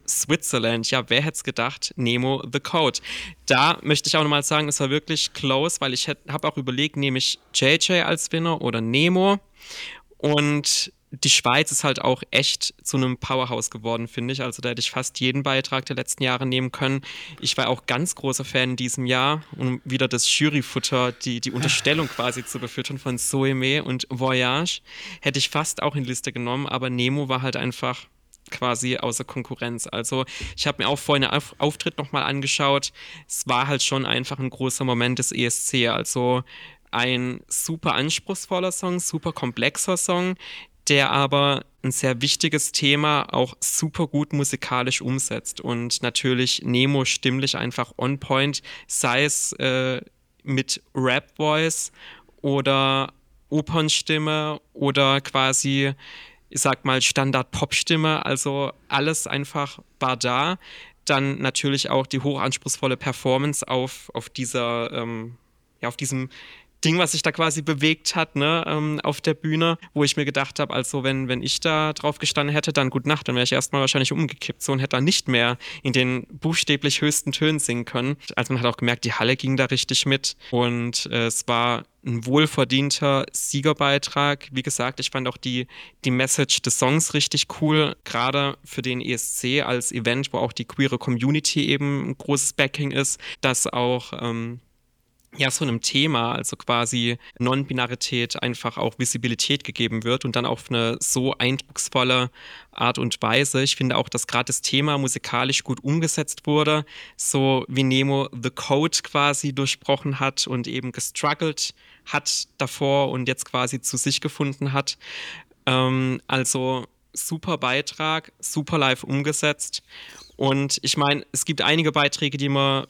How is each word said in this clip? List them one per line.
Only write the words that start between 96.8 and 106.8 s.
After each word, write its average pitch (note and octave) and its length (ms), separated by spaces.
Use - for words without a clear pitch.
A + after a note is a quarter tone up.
Non-Binarität, B2+ 1040
einfach A#2+ 360
auch A2+ 200
Visibilität B2 640
gegeben A2+ 400
wird B2 200
und B2 120
dann B2 100
auf - 240
eine A#2 300
so - 380
eindrucksvolle B2+ 920
Art A#2+ 260
und B2 220
Weise. C3 420
Ich C#3 140
finde B2+ 200
auch, C3 120
dass - 180
gerade B2 200
das - 160
Thema C#3+ 360
musikalisch C3 640
gut B2+ 180
umgesetzt D#3 640
wurde, D3+ 380